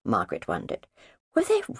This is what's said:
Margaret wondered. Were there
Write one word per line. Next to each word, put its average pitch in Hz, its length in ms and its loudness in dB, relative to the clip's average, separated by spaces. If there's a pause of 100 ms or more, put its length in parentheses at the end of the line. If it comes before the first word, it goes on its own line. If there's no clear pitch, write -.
Margaret 90 420 0
wondered. - 400 -4 (480)
Were 330 80 6
there 415 200 4 (160)